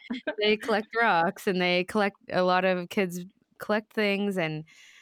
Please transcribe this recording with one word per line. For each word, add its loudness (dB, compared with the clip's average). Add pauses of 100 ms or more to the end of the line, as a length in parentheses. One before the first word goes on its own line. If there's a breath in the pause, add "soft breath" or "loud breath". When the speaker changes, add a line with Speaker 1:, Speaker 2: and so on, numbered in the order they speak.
(100)
Speaker 1:
<laughs> -6
Speaker 2:
they 2
collect -2 (120)
rocks, 2
and 2
they 2
collect, 0 (140)
a 2
lot 2
of 0
kids -2 (400)
collect -4
things 0
and -4 (380 loud breath)